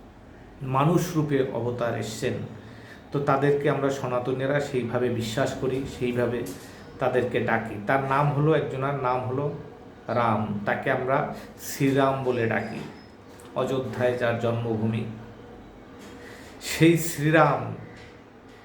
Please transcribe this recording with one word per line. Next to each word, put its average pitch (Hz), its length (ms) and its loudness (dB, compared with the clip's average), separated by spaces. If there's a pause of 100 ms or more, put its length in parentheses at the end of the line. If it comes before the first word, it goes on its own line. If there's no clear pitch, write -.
(760)
মানুষ 156 260 6 (140)
রূপে 147 240 4 (180)
অবতার 117 360 -2 (100)
এসেছেন। 110 320 -4 (760)
তো 147 60 -2 (120)
তাদেরকে 143 360 4 (100)
আমরা 135 140 0 (100)
সনাতনীরা 131 580 0 (120)
সেইভাবে 123 380 0 (120)
বিশ্বাস 127 300 0 (120)
করি, 131 160 0 (180)
সেইভাবে 120 440 0 (600)
তাদেরকে 123 360 2 (120)
ডাকি। 110 260 0 (120)
তার 135 140 4 (120)
নাম 143 120 4 (100)
হলো, 151 240 4
একজনার 135 380 -2 (100)
নাম 123 120 2 (100)
হলো 135 160 -2 (720)
রাম, 113 240 2 (260)
তাকে 120 200 0 (100)
আমরা 127 200 2 (480)
শ্রীরাম 135 500 4 (120)
বলে 120 240 2
ডাকি। 104 300 -4 (800)
অযোধ্যায় 127 560 0
যার 117 260 2
জন্মভূমি, 113 600 0 (1700)
সেই 165 240 8 (140)
শ্রীরাম, 151 540 4 (1040)